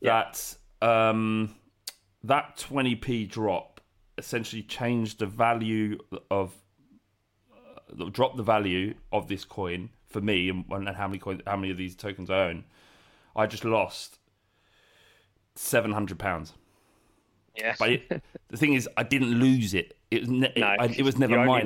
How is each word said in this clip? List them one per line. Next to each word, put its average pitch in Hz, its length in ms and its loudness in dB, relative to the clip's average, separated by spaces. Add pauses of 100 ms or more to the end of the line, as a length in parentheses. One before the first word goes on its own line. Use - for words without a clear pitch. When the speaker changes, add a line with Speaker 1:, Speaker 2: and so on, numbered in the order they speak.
Speaker 1:
Yeah. 113 240 4 (560)
Speaker 2:
that, 110 40 2
um, 110 680 4 (680)
that 135 340 0
twenty 131 380 -2
p 117 300 -4
drop 104 540 -4 (380)
essentially 113 460 -8
changed 117 560 -2
the 110 60 0
value 110 720 0 (320)
of, 98 240 0 (1000)
uh, - 560 -16
dropped 123 260 0
the 120 80 -6
value 101 520 0 (180)
of 101 160 -2
this 95 160 -6
coin 90 460 -8 (160)
for - 120 -8
me, 98 300 0
and, 92 200 -4
and 98 200 -6
how 98 180 -6
many 95 120 -8
coins, 95 280 -8
how 101 80 -2
many 95 160 -4
of 87 60 -6
these 92 180 -8
tokens 95 340 -10
I 95 200 4
own. 85 160 -8 (680)
I 110 120 2
just - 180 -8
lost 110 560 -2 (1400)
seven 113 360 0
hundred 101 280 -4
pounds. 87 340 -6 (1000)
Speaker 1:
Yeah. 113 220 -2
Speaker 2:
But 113 140 2
it, 123 320 -4 (260)
the - 80 -10
thing 147 160 4
is, 127 220 2
I 120 80 0
didn't 131 360 0
lose 123 340 4
it. - 240 -2 (140)
It 117 100 2
was 120 80 -4
ne-, 127 260 2
Speaker 1:
No, 117 120 2
Speaker 2:
I, 104 180 2
it 117 180 0
was 135 140 2
never 123 160 4
Speaker 1:
you 120 60 6
only 123 120 6
Speaker 2:
mine. 123 140 4